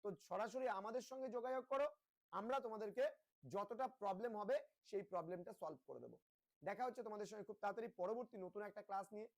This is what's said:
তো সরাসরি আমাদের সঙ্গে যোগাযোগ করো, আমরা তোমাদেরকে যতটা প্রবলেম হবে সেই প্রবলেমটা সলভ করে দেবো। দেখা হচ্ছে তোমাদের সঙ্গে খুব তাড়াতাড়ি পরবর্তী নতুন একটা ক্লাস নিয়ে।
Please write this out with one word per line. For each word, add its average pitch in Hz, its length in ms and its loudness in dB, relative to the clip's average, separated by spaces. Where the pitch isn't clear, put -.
তো 208 60 -2
সরাসরি 226 380 0
আমাদের 226 320 0
সঙ্গে 262 260 -4
যোগাযোগ 254 360 2
করো, 277 140 6
আমরা 220 240 2
তোমাদেরকে 220 380 2
যতটা 214 320 2
প্রবলেম 202 400 2
হবে 220 160 6
সেই 196 140 2
প্রবলেমটা 175 480 0
সলভ 156 280 -4
করে 123 160 -6
দেবো। 117 140 -12
দেখা 214 180 0
হচ্ছে 247 200 -2
তোমাদের 208 240 -4
সঙ্গে 208 180 -8
খুব 208 140 -8
তাড়াতাড়ি 208 260 0
পরবর্তী 226 440 0
নতুন 196 240 -6
একটা 202 200 -10
ক্লাস 196 260 -4
নিয়ে। 214 120 -6